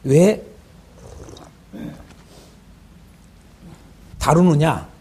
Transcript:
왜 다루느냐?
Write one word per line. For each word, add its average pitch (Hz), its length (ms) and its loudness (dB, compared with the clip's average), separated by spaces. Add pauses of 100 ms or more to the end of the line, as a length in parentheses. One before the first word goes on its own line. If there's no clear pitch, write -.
왜 175 380 2 (3750)
다루느냐? 156 840 0